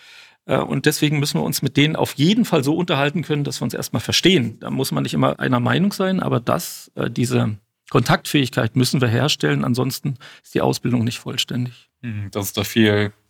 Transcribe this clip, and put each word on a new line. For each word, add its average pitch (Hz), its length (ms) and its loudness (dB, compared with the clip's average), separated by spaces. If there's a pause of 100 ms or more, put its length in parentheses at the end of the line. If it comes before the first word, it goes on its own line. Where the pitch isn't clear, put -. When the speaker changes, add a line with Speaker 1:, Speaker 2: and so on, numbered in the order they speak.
(460)
Speaker 1:
Äh, 135 120 0
und 139 280 -2
deswegen 151 320 2
müssen 147 220 -2
wir 151 40 -2
uns 160 160 -4
mit 139 160 -2
denen 147 200 4
auf - 180 -2
jeden 196 300 2
Fall 156 180 2
so 147 140 0
unterhalten 151 460 0
können, 147 200 -2
dass 135 180 -4
wir 147 40 -4
uns - 100 -4
erstmal - 260 -4
verstehen. 123 600 2
Da - 100 -10
muss 135 220 -2
man 139 100 -2
nicht 135 120 -4
immer 139 260 2
einer 127 200 2
Meinung 139 320 2
sein, 190 280 0
aber 131 200 0
das, 123 540 -4
äh, - 160 -4
diese 120 480 -2 (320)
Kontaktfähigkeit 139 880 0
müssen 127 240 2
wir 123 80 2
herstellen, 143 560 0
ansonsten 131 500 -2 (280)
ist - 120 -20
die 143 60 2
Ausbildung 123 440 0
nicht 120 140 -4
vollständig. 123 680 -8 (140)
Speaker 2:
Mhm, 104 280 -8
dass 101 160 -4
es - 60 -8
da 104 100 -4
viel 104 500 2 (180)